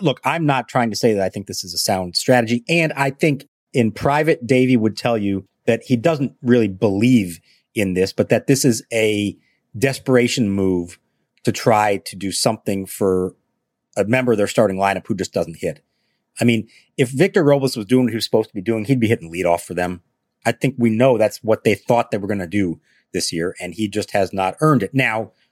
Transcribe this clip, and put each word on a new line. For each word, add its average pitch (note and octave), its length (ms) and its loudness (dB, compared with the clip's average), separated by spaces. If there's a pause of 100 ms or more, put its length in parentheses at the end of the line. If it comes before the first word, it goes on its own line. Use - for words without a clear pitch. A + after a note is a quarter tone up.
Look, D3 240 0
I'm D#3 220 0
not C3+ 220 0
trying A#2 220 0
to G2 60 -6
say A2+ 180 2
that G2 80 0
I F#2 60 0
think G2 180 -10
this - 180 -10
is F2 100 -14
a F2 40 -8
sound F#2 380 -2
strategy. A#2+ 520 0
And D#3+ 260 0
I C#3 160 -2
think D3 380 -2 (240)
in A2+ 200 2
private, D3+ 540 0
Davey B2+ 300 4
would G#2+ 200 0
tell A#2 220 -2
you G2 280 -4 (200)
that A2+ 180 0
he B2 120 0
doesn't C#3+ 460 0
really A#2+ 260 4
believe G2+ 720 2 (340)
in G2 200 -2
this, F#2 180 0
but - 160 0
that A#2 180 0
this C3+ 180 2
is A#2 280 0
a G#2+ 440 0 (400)
desperation B2 760 0
move F#2 480 -2 (460)
to A#2 80 0
try G#2+ 460 2
to - 180 -16
do F#2+ 160 -6
something G2+ 540 -4
for F#2 480 -2 (640)
a G2+ 80 0
member B2 280 0
of G#2 60 0
their G2+ 80 0
starting G2 300 0
lineup G2 300 0
who G#2+ 80 -4
just F#2 180 -6
doesn't E2 260 -6
hit. D#2+ 240 -6 (580)
I A#2+ 40 0
mean, A#2 240 2 (280)
if C3 140 0
Victor F3+ 320 2
Robles C#3 340 2
was G#2+ 100 -8
doing B2+ 180 2
what A2+ 80 -2
he A#2 40 -4
was G#2+ 80 -6
supposed A2 240 0
to - 60 -20
be G2 80 -10
doing, A2 220 -2
he'd C3 160 0
be A2 80 2
hitting E2 240 -2
leadoff E2+ 300 0
for - 120 -12
them. F2 280 -4 (420)
I A#2 80 0
think - 260 -2
we A#2 120 2
know A#2 280 2
that's G#2+ 240 0
what A2 220 -2
they G#2+ 100 2
thought A#2 360 0
they G#2+ 80 -4
were G2 100 -8
gonna G2+ 180 -6
do F2 340 -2 (320)
this - 200 -4
year, F2 280 -4
and F2+ 140 -10
he G#2 140 -4
just G2+ 240 -6
has G2 200 0
not F#2+ 280 -2
earned D3+ 220 2
it. F#2+ 120 -4
Now, A2+ 380 -2 (200)